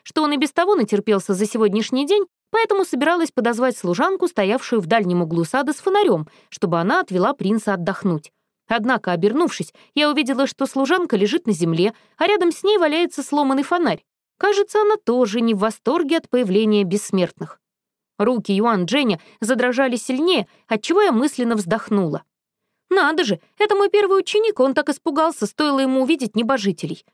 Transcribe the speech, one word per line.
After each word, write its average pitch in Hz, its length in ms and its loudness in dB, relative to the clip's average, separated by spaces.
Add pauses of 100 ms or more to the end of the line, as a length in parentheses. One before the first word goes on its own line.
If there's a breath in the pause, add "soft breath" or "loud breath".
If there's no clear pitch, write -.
что - 180 -4
он 294 100 0
и 294 40 -2
без 285 160 -2
того 370 240 2
натерпелся 208 580 0
за 202 120 0
сегодняшний 220 600 -2
день, 403 200 2 (240)
поэтому 415 340 0
собиралась 320 480 0
подозвать 240 440 0
служанку, 330 520 -2
стоявшую 220 520 0
в 170 60 -6
дальнем 180 360 0
углу 165 200 -2
сада 262 300 -2
с - 40 -4
фонарём, 370 520 0 (200 soft breath)
чтобы 170 300 -2
она 240 220 0
отвела 202 320 0
принца 214 420 -2
отдохнуть. 175 560 -4 (380)
Однако, 226 440 -2
обернувшись, 220 600 0 (220 soft breath)
я 294 160 2
увидела, 269 380 0
что - 180 -4
служанка 277 500 0
лежит 208 300 0
на 214 60 0
земле, 165 420 0 (240 soft breath)
а 330 80 2
рядом 381 240 2
с - 140 -8
ней 415 140 4
валяется 330 440 0
сломанный 277 400 0
фонарь. 285 420 -2 (340)
Кажется, 415 440 0
она 427 140 2
тоже 240 440 0
не 233 140 0
в 196 40 -4
восторге 277 600 0
от 320 100 -6
появления 214 540 2
бессмертных. 185 800 -4 (580)
Руки 214 340 0
Юань 202 340 2
Дженя 220 340 0 (200 soft breath)
задрожали 247 540 0
сильнее, 269 540 -2 (180 soft breath)
отчего 269 360 0
я 370 100 4
мысленно 240 420 0
вздохнула. 196 720 -2 (640)
Надо 330 360 2
же, 196 160 -2 (180 soft breath)
это 415 180 2
мой 403 120 2
первый 403 300 2
ученик, 415 400 0
он 262 140 4
так 294 160 -2
испугался, 311 580 -2
стоило 277 340 0
ему 262 220 0
увидеть 262 320 -2
небожителей. 202 800 -2